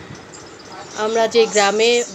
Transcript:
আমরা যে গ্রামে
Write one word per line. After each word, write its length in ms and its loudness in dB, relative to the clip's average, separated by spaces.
আমরা 300 0
যে 180 4
গ্রামে 580 2